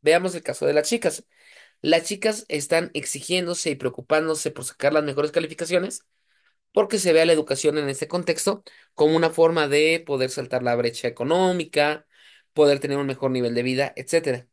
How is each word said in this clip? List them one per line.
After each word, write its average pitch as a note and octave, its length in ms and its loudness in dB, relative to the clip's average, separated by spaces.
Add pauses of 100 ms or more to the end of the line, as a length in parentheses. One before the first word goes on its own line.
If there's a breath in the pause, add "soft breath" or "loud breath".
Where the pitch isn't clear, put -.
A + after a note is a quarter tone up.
Veamos E3+ 340 2
el D#3+ 80 -10
caso C#3+ 220 -6
de C#3+ 80 2
las D3 160 0
chicas. A3+ 360 -2 (560 soft breath)
Las E3 240 2
chicas G#3+ 440 -4
están D#3+ 460 -2
exigiéndose E3 760 -4
y C#3 40 -4
preocupándose D3+ 760 -2
por C3 140 -12
sacar - 280 -2
las D#3 100 2
mejores D3 280 -2
calificaciones E3+ 720 -4 (680)
porque G3+ 280 0
se F3+ 140 2
ve D#3+ 80 8
a E3 40 6
la E3 80 4
educación D3+ 460 0
en C#3 100 -2
este C#3 180 -6
contexto F3 560 -2 (300 loud breath)
como D#3 220 4
una E3 160 4
forma E3 360 4
de D#3 380 2
poder C3 240 -2
saltar B2+ 340 -4
la A#2+ 120 2
brecha A#2+ 320 -4
económica, D3+ 1000 0 (460 soft breath)
poder C#3+ 260 4
tener C#3 180 -2
un C#3 100 -2
mejor C3 240 -4
nivel A#2+ 240 -2
de A#2+ 80 0
vida, C3 320 -2
etcétera. C#3+ 580 -2